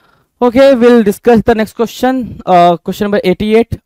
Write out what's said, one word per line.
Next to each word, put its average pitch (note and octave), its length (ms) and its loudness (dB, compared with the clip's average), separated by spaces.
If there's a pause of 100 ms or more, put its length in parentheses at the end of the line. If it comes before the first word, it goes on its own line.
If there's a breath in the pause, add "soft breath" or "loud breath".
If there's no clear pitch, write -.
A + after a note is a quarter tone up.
(440)
okay, C4+ 320 2
we'll A#3+ 280 4
discuss A3 340 0
the A3 180 0
next G#3+ 200 -6
question। B3 520 -4
Uh, F3 460 0
question F3+ 280 -8
number G3+ 240 -4
eighty-eight, G#3+ 600 -2